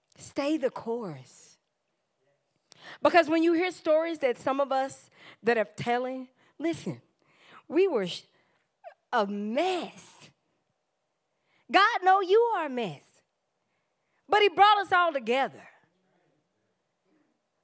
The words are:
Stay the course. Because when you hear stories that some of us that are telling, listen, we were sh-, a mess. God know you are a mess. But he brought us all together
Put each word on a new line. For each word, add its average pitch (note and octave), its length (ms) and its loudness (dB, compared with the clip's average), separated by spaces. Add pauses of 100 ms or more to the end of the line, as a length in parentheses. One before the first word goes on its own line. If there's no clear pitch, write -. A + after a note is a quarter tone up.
(180)
Stay D4 380 -4
the B3+ 140 -2
course. G3 840 -12 (1400)
Because D#4+ 280 4
when E4 140 0
you E4+ 100 2
hear F4 180 0
stories D#4+ 500 -2
that B3 180 -2
some C#4 220 -4
of C4+ 120 -2
us C4+ 360 -6 (340)
that A#3 140 0
are G#3 200 -2
telling, B3+ 520 -6 (300)
listen, C#4 420 -6 (680)
we F4 180 2
were A#3 200 -2
sh-, - 160 -12 (880)
a A3 140 0
mess. G#3+ 1040 -6 (1400)
God F#4+ 320 2
know F#4+ 180 4
you F#4+ 180 2 (180)
are D#4+ 100 -4
a C#4 40 -8
mess. A3+ 320 -8 (1300)
But G#4 140 4
he G4+ 60 6
brought G4 300 6
us F#4+ 140 -4
all F4 200 4
together A#3 500 -2 (2000)